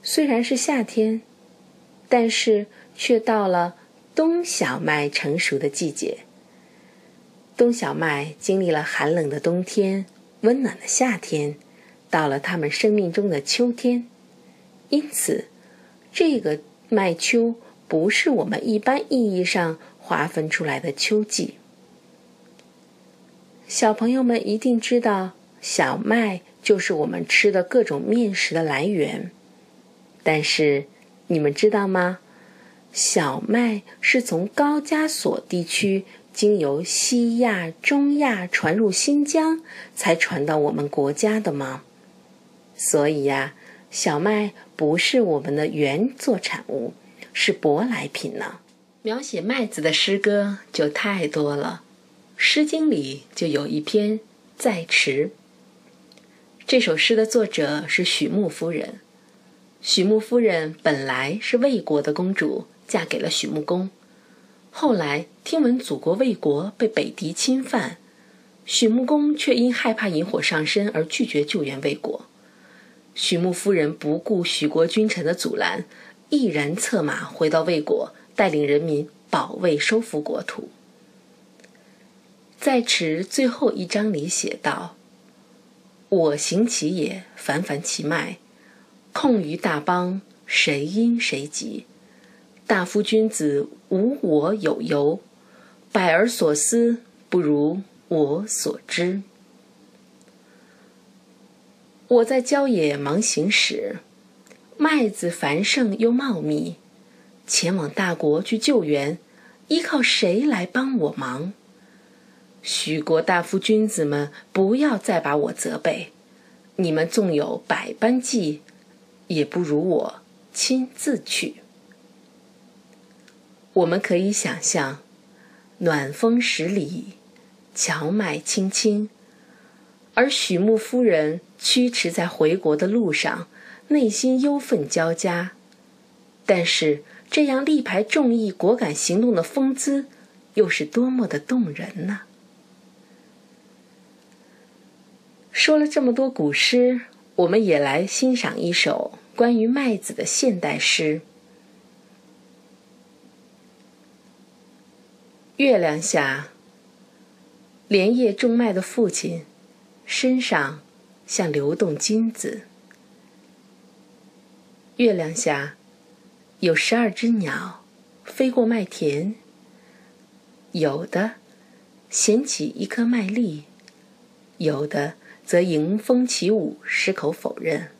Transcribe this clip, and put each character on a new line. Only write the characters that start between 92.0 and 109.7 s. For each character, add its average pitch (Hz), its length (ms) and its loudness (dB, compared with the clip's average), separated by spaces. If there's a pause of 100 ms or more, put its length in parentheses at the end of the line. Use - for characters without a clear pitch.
大 196 160 2
夫 208 200 0
君 220 260 2
子 147 400 0 (220)
无 220 260 2 (100)
我 160 280 2
有 190 260 -2
由， 151 400 0 (720)
百 180 220 4
而 196 120 4
所 170 280 2
思 233 480 2 (260)
不 180 140 0
如 151 400 2 (260)
我 160 380 0
所 - 420 -4
知。” 185 320 -2 (3000)
我 233 160 6
在 262 160 0
郊 277 280 0
野 156 280 2
忙 143 240 -2
行 185 300 0
时， - 480 0 (800)
麦 302 320 2
子 175 200 -4
繁 151 340 -2
盛 220 340 0
又 233 140 4
茂 247 300 -2
密， 151 340 -2 (720)
前 170 280 0
往 156 140 -2
大 180 260 -2
国 160 280 0
去 220 160 -2
救 233 260 2
援， 147 320 0 (520)
依 330 120 2